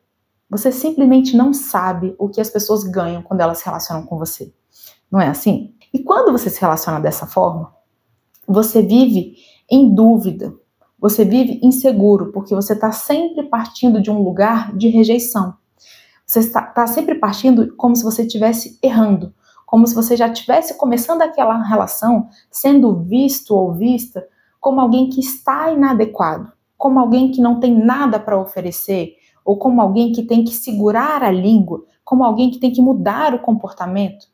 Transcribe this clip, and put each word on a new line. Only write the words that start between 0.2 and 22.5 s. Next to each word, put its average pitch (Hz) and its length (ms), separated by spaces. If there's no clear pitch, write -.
Você 208 220
simplesmente 262 640
não 262 180
sabe 185 640
o 202 100
que 202 120
as 220 100
pessoas 208 340
ganham 175 380
quando 190 180
elas 165 180
se - 60
relacionam 165 400
com 165 140
você. 160 340
Não 196 100
é 160 80
assim? - 460
E 269 80
quando 403 320
você 233 180
se - 100
relaciona 160 400
dessa 156 260
forma, 170 460
você 220 360
vive 208 540
em 247 240
dúvida, 202 580
você 214 260
vive 240 380
inseguro, 208 720
porque 196 220
você 202 220
tá 220 160
sempre 311 520
partindo 226 580
de 208 80
um 208 120
lugar 202 540
de 214 120
rejeição. 220 680
Você - 140
está, 226 220
tá - 240
sempre 302 280
partindo 226 600
como 240 200
se 233 80
você 226 180
estivesse 226 600
errando, 214 500
como 226 220
se 233 80
você 233 220
já 233 120
tivesse 269 480
começando 262 460
aquela 247 400
relação 220 680